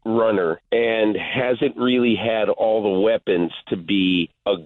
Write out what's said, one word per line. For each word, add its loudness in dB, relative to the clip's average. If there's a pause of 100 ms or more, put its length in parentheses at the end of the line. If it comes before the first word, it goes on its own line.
runner 0 (100)
and 0
hasn't -2
really 2
had -2
all 0
the 2
weapons 0 (180)
to -4
be 0 (160)
a 0 (100)